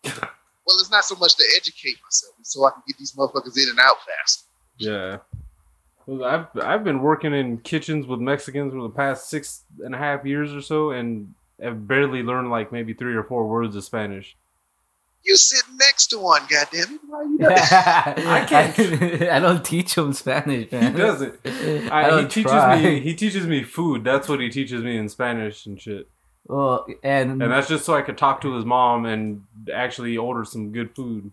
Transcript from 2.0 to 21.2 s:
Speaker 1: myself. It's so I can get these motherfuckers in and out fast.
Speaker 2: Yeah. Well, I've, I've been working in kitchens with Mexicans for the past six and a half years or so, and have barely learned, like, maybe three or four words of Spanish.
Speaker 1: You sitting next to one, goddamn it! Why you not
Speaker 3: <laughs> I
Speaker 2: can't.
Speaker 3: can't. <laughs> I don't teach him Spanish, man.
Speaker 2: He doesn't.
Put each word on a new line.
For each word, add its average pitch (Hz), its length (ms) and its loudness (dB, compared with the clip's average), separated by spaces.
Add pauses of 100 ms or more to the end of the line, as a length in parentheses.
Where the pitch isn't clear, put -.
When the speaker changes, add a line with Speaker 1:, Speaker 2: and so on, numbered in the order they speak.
Speaker 1:
myself. - 360 -4
It's - 140 -14
so 135 120 0
I 131 60 4
can - 160 -18
get 139 100 -12
these 139 160 -14
motherfuckers 131 480 -4
in 131 80 2
and 120 100 -2
out 131 260 8
fast. - 400 -4 (320)
Speaker 2:
Yeah. 101 400 -6 (880)
Well, 135 180 -8
I've, 160 240 0 (160)
I've 208 200 0
been 143 180 -2
working 147 320 2
in 123 260 -2
kitchens 151 460 -4
with 123 140 -6
Mexicans 139 540 -4
for 131 100 -8
the 113 60 -8
past 135 400 -4
six - 320 -10 (220)
and 127 120 -10
a - 20 -10
half 139 280 -4
years 147 280 -4
or 143 80 -10
so, 151 300 -2
and 117 420 -6 (280)
have 110 260 -8
barely 131 360 2
learned, 123 280 -4
like, 113 200 -4
maybe 117 220 -6
three 123 220 -6
or 107 80 -2
four 117 240 -2
words 113 280 -2
of 98 80 -8
Spanish. 101 520 -8 (880)
Speaker 1:
You 381 120 6
sitting 262 420 4
next 269 300 4
to 226 120 -4
one, 165 300 4
goddamn 160 460 0
it! 302 100 -16
Why 294 180 -10
you 302 160 0
not - 120 6
Speaker 3:
<laughs> 185 200 6
I 170 760 4
Speaker 2:
can't. 160 260 4
Speaker 3:
can't. 170 500 2
<laughs> 175 60 2
I 143 100 6
don't 175 260 4
teach 175 320 0
him 147 160 0
Spanish, 135 580 -2
man. 127 220 0
Speaker 2:
He 147 40 -2
doesn't. 165 440 0